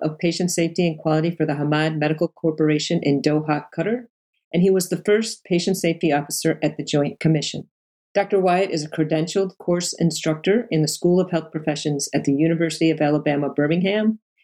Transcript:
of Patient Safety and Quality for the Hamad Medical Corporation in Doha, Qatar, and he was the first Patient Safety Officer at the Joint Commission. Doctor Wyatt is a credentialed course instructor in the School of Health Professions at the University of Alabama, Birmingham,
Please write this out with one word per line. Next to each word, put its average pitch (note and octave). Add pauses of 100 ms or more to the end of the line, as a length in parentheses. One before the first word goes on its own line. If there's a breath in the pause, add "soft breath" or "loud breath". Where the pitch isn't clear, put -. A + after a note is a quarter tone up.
of D#3
Patient F3
Safety E3+
and D#3
Quality D#3+
for D#3+
the D3+
Hamad D3+
Medical D#3
Corporation D#3
in C#3+
Doha, D3+
Qatar, A3 (440)
and F3
he F#3+
was F#3
the E3+
first A3
Patient F#3+
Safety E3
Officer D#3
at D3+
the D#3
Joint D3
Commission. D3+ (440)
Doctor G3
Wyatt F#3
is D3+
a D3+
credentialed E3
course F3
instructor E3+
in D#3+
the D3+
School F3
of F3+
Health D#3+
Professions D3+
at -
the C#3
University E3
of D#3
Alabama, D3
Birmingham, F#3+ (240)